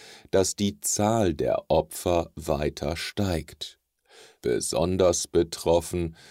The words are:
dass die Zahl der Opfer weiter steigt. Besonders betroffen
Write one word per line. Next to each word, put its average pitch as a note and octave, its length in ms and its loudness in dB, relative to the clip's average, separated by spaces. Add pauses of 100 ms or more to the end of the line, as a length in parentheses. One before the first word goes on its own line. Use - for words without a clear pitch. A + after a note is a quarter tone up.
(320)
dass F#2 240 2
die G2+ 240 -2
Zahl G#2 560 0
der B1 340 -2
Opfer D#2+ 680 0
weiter D2+ 600 -4
steigt. - 840 -6 (640)
Besonders F2 840 0
betroffen E2+ 880 0 (160)